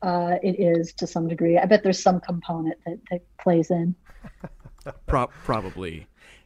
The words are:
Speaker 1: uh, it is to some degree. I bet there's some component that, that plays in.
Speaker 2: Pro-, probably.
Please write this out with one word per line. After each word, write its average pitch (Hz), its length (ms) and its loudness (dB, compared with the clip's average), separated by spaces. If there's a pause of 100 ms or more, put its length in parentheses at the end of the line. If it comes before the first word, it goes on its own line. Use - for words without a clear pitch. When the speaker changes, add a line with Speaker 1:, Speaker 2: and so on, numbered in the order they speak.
Speaker 1:
uh, 175 420 0
it 185 160 0
is 170 360 2
to 180 120 -6
some 165 220 -4
degree. 165 300 2
I 190 80 2
bet 208 160 6
there's 190 200 0
some 185 160 4
component 165 580 -6 (100)
that, 170 120 -8 (120)
that 180 100 -6 (180)
plays 170 320 4
in. 175 240 0 (1120)
Speaker 2:
Pro-, 127 200 0 (180)
probably. 92 640 -6 (400)